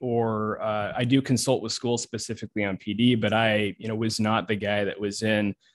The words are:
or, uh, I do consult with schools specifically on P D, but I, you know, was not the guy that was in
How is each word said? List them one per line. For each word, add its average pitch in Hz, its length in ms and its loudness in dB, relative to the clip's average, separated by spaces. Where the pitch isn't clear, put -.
or, 113 640 0
uh, 107 340 -2
I 123 80 0
do 131 160 4
consult 131 420 0
with 110 100 -6
schools 120 300 -2
specifically 107 640 -6
on 95 140 -2
P 104 160 -6
D, 120 200 6
but 107 200 0
I, 107 420 2
you 113 100 -12
know, 110 80 -4
was 110 240 -2
not 110 300 2
the 110 80 0
guy 101 280 0
that 98 140 -4
was 101 240 -4
in 107 320 2